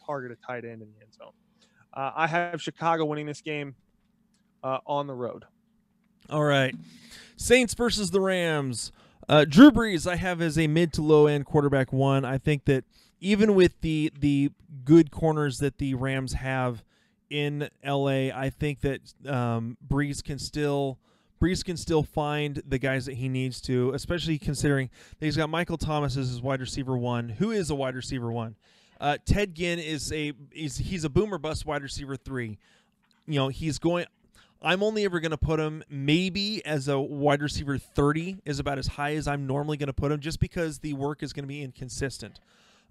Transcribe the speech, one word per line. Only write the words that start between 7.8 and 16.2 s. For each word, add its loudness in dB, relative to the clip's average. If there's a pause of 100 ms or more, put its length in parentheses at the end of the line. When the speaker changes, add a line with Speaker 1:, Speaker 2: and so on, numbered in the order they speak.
Speaker 2:
the 2
Rams. -2 (380)
Uh, 8
Drew 12
Brees, 0
I -2
have -2
as 0
a 4
mid 2
to -2
low 8
end 0
quarterback 2
one. 2
I -4
think 0
that 2 (380)
even 4
with 6
the, 0
the 2 (320)
good 8
corners -2
that -2
the -4
Rams -4